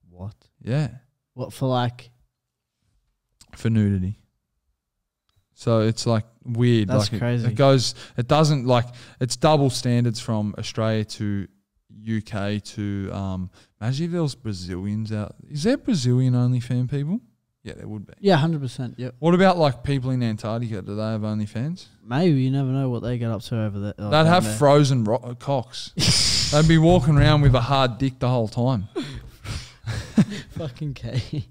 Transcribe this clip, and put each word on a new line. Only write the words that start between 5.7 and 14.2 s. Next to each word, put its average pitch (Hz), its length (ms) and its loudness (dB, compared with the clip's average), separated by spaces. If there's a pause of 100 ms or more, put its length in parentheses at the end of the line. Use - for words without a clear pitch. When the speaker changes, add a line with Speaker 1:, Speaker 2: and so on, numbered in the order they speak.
Speaker 2:
it's, 113 240 0
like, 113 180 0 (200)
weird. 117 440 2
Speaker 1:
That's 104 160 2
Speaker 2:
Like, 101 80 -4
it, 107 80 -4
Speaker 1:
crazy. 120 260 0
Speaker 2:
it 110 80 0
goes, 135 400 4 (220)
it 123 100 -4
doesn't, 147 400 2
like, 123 200 2 (340)
it's 127 160 -4
double 147 340 4
standards 120 480 0
from 107 400 -4
Australia 110 460 -2
to 101 420 -4 (540)
U 110 220 -4
K 104 360 -6
to, 101 540 -6
um, 92 380 -6 (300)
imagine 135 260 -4
if 170 60 -6
there 175 100 -2